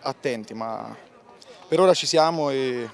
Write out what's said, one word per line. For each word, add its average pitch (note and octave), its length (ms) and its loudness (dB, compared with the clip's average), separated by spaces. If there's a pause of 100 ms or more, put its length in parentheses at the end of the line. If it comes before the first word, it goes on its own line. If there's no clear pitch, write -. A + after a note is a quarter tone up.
attenti, A#2+ 520 -6
ma A2+ 420 -10 (720)
per F3 120 2
ora F#3 140 8
ci - 120 -2
siamo D#3 460 2
e B2+ 420 -2